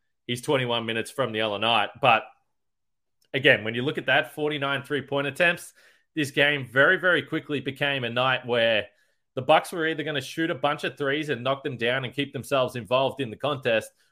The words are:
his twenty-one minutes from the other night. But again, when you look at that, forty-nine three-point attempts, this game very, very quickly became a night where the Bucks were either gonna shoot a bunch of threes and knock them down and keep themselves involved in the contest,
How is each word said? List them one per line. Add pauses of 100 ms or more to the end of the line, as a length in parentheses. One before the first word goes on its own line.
(260)
his
twenty-one
minutes
from
the
other
night. (100)
But (1120)
again,
when
you
look
at
that,
forty-nine
three-point
attempts, (400)
this
game
very,
very
quickly
became
a
night
where (480)
the
Bucks
were
either
gonna
shoot
a
bunch
of
threes
and
knock
them
down
and
keep
themselves
involved
in
the
contest, (220)